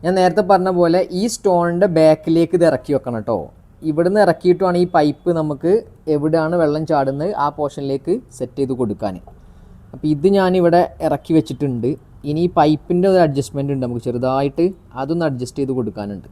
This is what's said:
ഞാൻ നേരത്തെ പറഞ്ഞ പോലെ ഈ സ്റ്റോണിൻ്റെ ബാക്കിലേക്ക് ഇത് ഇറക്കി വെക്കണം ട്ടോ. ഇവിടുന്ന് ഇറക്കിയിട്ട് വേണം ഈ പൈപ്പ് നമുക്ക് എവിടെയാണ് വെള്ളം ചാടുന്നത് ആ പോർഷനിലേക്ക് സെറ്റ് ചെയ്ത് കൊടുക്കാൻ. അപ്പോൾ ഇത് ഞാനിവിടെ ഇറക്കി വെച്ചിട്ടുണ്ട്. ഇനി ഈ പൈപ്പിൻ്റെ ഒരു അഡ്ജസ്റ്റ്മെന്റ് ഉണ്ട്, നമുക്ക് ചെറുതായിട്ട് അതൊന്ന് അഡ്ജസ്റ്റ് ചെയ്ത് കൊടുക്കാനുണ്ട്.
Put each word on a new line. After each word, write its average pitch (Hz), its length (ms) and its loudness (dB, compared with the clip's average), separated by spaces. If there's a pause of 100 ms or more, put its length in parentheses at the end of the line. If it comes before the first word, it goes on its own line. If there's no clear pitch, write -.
ഞാൻ 175 160 0
നേരത്തെ 185 320 2
പറഞ്ഞ 185 200 4 (100)
പോലെ 170 180 4 (220)
ഈ - 20 -2 (120)
സ്റ്റോണിൻ്റെ 175 520 0 (100)
ബാക്കിലേക്ക് 160 640 2
ഇത് 170 100 4
ഇറക്കി 143 280 -2
വെക്കണം 120 320 -4
ട്ടോ. 110 100 0 (520)
ഇവിടുന്ന് 175 340 2
ഇറക്കിയിട്ട് 175 400 2
വേണം 180 180 0
ഈ 180 40 2 (100)
പൈപ്പ് 151 420 0
നമുക്ക് 151 340 -2 (420)
എവിടെയാണ് 156 460 0
വെള്ളം 156 300 0
ചാടുന്നത് 143 420 0 (120)
ആ - 20 0 (100)
പോർഷനിലേക്ക് 139 580 -4 (220)
സെറ്റ് 123 240 -8
ചെയ്ത് 131 200 -2
കൊടുക്കാൻ. 101 340 -4 (760)
അപ്പോൾ 135 200 -8
ഇത് 151 240 0
ഞാനിവിടെ 180 460 4 (240)
ഇറക്കി 151 320 -2
വെച്ചിട്ടുണ്ട്. 131 520 -2 (400)
ഇനി 151 160 -2
ഈ - 20 0 (100)
പൈപ്പിൻ്റെ 175 540 2
ഒരു 185 120 4
അഡ്ജസ്റ്റ്മെന്റ് 139 500 -4
ഉണ്ട്, 131 120 -4
നമുക്ക് 120 200 -6
ചെറുതായിട്ട് 131 580 -2 (360)
അതൊന്ന് 165 280 -4
അഡ്ജസ്റ്റ് 127 320 -6
ചെയ്ത് 135 180 -2
കൊടുക്കാനുണ്ട്. 104 540 -8